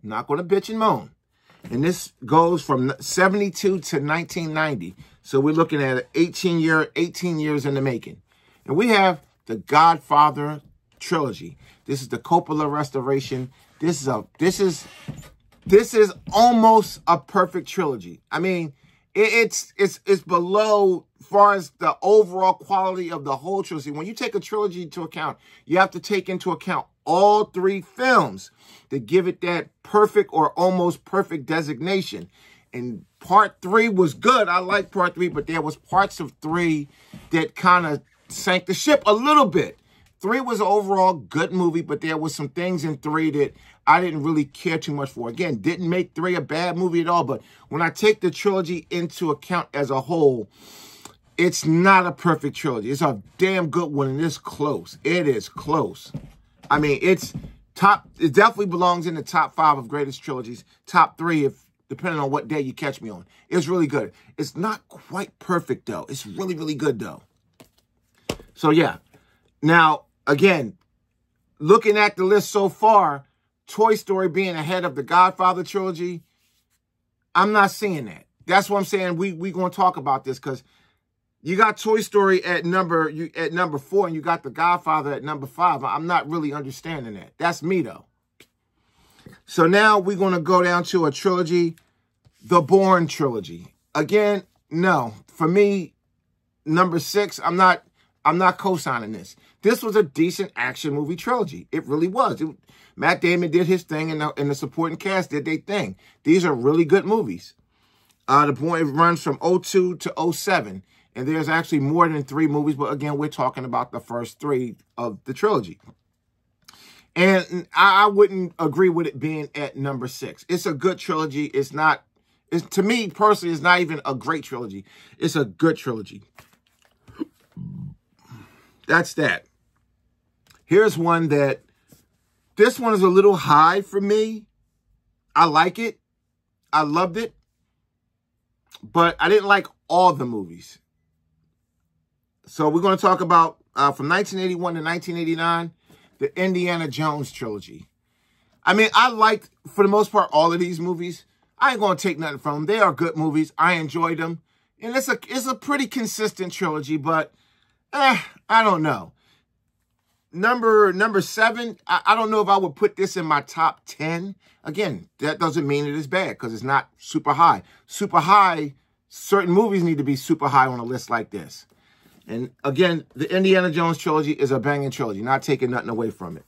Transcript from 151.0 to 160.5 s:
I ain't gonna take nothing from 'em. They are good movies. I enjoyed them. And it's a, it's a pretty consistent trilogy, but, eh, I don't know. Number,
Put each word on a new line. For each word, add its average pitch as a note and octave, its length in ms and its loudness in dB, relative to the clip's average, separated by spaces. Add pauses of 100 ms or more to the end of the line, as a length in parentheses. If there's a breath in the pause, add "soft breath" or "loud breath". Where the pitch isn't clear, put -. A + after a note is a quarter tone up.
I C#4 140 2
ain't A#3 80 -4
gonna G3 160 0
take E3+ 220 -4
nothing D3+ 200 -8
from D3 180 -6
'em. D3+ 100 -6
They G#3+ 140 0
are F#3+ 120 4
good E3 240 -4
movies. D#3 400 -2
I E3+ 180 2
enjoyed E3 440 -4
them. E3 220 -6 (400)
And A#3 140 -8
it's C4 140 -2
a, A#3 100 -2 (100)
it's B3+ 180 -6
a C4+ 80 -2
pretty C4+ 320 -4
consistent G#3+ 640 -6
trilogy, D3+ 440 -4
but, D#3 360 -2 (600)
eh, C4+ 260 2 (300 loud breath)
I A3+ 140 4
don't F#3+ 200 2
know. A#2 300 -4 (1200)
Number, G#3+ 600 4